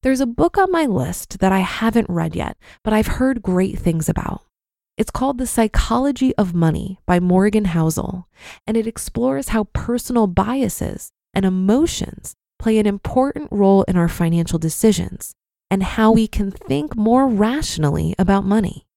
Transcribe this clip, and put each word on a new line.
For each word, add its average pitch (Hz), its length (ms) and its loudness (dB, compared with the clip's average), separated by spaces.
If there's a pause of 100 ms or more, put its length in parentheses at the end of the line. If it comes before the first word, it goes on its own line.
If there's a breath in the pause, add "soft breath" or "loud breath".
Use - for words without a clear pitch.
There's 262 160 2
a 269 80 0
book 302 300 0
on 381 120 2
my 330 160 2
list 180 540 -4
that 190 140 2
I 190 60 2
haven't 220 500 0
read 165 260 -2
yet, - 220 -6 (260 loud breath)
but 214 80 -2
I've 214 160 2
heard 254 340 0
great 185 380 0
things 160 300 0
about. - 340 -4 (540)
It's 214 120 -2
called 262 280 -2
The 247 100 -4
Psychology 247 880 0
of 180 180 0
Money 170 520 0
by 180 160 2
Morgan 202 440 2
Housel, 165 600 -2 (400 loud breath)
and 220 80 -2
it 226 120 0
explores 262 600 -4
how 220 220 0
personal 240 560 0
biases 202 840 -4 (220)
and 196 120 0
emotions 190 880 0 (240)
play 220 180 2
an 208 80 2
important 262 680 -2
role 196 320 4
in 180 140 0
our 170 100 2
financial 170 520 0
decisions - 760 0 (380)
and 196 120 0
how 220 280 2
we 220 160 4
can 196 240 -4
think - 440 -6
more 233 320 2
rationally 190 880 0
about 196 280 2
money. 202 400 -2 (120)